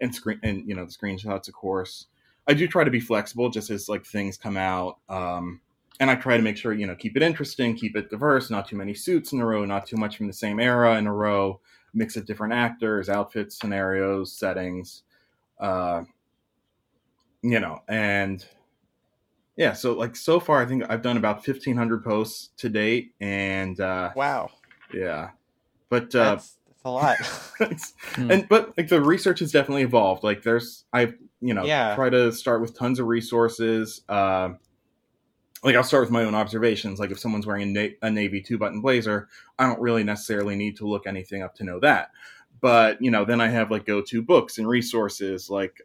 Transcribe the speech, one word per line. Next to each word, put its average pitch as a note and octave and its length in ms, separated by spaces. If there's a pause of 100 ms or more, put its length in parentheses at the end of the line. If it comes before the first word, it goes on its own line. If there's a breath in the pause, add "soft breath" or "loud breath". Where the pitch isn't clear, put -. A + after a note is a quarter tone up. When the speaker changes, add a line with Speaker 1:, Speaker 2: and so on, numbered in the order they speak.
Speaker 1:
and A#2+ 120
screen-, G#2+ 280
and, G#2 260
you G2+ 60
know, F2+ 100
the - 80
screenshots, G2 560
of G2 60
course. F#2+ 540 (380)
I C#3+ 60
do D3+ 140
try D#3+ 180
to C3 60
be A#2 100
flexible, A#2 480
just A2 220
as, G2+ 180
like, G#2 160
things G2 320
come G2+ 220
out. F#2 400 (100)
Um, F2+ 540 (360)
and C3+ 120
I B2+ 40
try B2+ 220
to A#2 60
make G#2+ 160
sure, A2 160
you G#2 120
know, F2+ 80
keep A2 220
it C#3 60
interesting, C#3 520
keep G#2+ 220
it G2+ 140
diverse, B2+ 400
not G2 180
too G#2 80
many G2+ 160
suits E3 400
in C3 80
a A#2 60
row, G#2+ 180
not G2 220
too A#2 100
much G#2+ 220
from G#2+ 80
the G2 80
same G#2+ 260
era A#2+ 380
in G#2+ 80
a G#2 60
row, G2+ 480 (340 soft breath)
mix A2+ 220
of G2 100
different G#2+ 260
actors, A2+ 560
outfits, G#2 500
scenarios, F#2+ 720
settings, F#2 720 (540)
uh, F2+ 440 (1400)
you A#2 180
know, D#2+ 280
and G2+ 560 (1120)
yeah, C#3+ 160
so, A#2+ 220
like, A#2 200
so E3 240
far, D3+ 220
I A#2+ 60
think B2+ 240
I've A2+ 120
done B2 140
about G#2+ 280
fifteen C3 320
hundred A2+ 280
posts G#2+ 540
to B2 100
date, G#2+ 520
and, G2 600
uh, F#2 340
Speaker 2:
Wow. C3+ 360 (420)
Speaker 1:
yeah. F2 380 (580)
But, A#2+ 260
uh, A2 200
Speaker 2:
That's, - 220 (100)
that's - 180
a C3 60
lot. C3 260 (240)
Speaker 1:
<laughs> - 200
it's, - 340 (200)
Speaker 3:
Hmm. B2 160
Speaker 1:
and, F#3+ 180
but, A3 280
like, D#3+ 120
the E3+ 120
research F3+ 400
has D#3+ 120
definitely C#3 300
evolved. A2+ 420
Like, G2+ 180
there's, A#2 500
I've, A#2+ 220 (260)
you A#2+ 120
know, G2 120
Speaker 2:
Yeah. B2+ 300
Speaker 1:
try C3 140
to B2 240
start A#2 300
with A#2 140
tons B2 220
of B2 80
resources. A2+ 1040
Uh, F#2+ 460 (1080)
like, B2+ 140
I'll B2+ 80
start C3+ 180
with A2+ 80
my A#2 140
own G#2+ 100
observations. G#2+ 640
Like, G2+ 120
if F#2+ 100
someone's G#2+ 260
wearing G2+ 160
a G2+ 40
na-, G2+ 360
a A2 80
navy G2+ 300
two-button G#2+ 400
blazer, G#2+ 480 (300 loud breath)
I C3 80
don't B2+ 120
really A#2 260
necessarily G#2 520
need G2+ 220
to G#2+ 100
look G2+ 180
anything G2 360
up F2+ 140
to - 80
know F2+ 160
that. B2+ 300 (500 loud breath)
But, A#2 400
you B2+ 100
know, G#2 160
then A#2+ 160
I A2+ 60
have, A2+ 220
like, G#2+ 140
go-to G#2+ 380
books C3+ 360
and A2 80
resources, G#2 840
like, G2 340